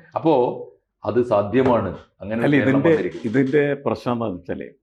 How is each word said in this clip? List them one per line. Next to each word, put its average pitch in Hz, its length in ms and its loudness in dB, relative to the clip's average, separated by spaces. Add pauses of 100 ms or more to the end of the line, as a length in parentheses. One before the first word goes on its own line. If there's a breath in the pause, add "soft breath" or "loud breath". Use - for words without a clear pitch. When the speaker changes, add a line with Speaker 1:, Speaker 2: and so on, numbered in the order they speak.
(160 loud breath)
Speaker 1:
അപ്പോ 143 480 2 (420)
അത് 110 180 2
സാധ്യമാണ്. 107 760 0 (240)
അങ്ങനെ 110 220 -6
Speaker 2:
അല്ല, 143 120 2
Speaker 1:
ഒരു 135 80 4
കേരളം 135 160 2
Speaker 2:
ഇതിന്റെ, 165 100 2
Speaker 1:
വന്നിരിക്കുന്നു. 113 500 0
Speaker 2:
ഇതിന്റെ 143 340 2
പ്രശ്നം 120 400 -4
എന്താണെന്ന് 107 260 -6
വെച്ചാല് 78 300 -10 (140)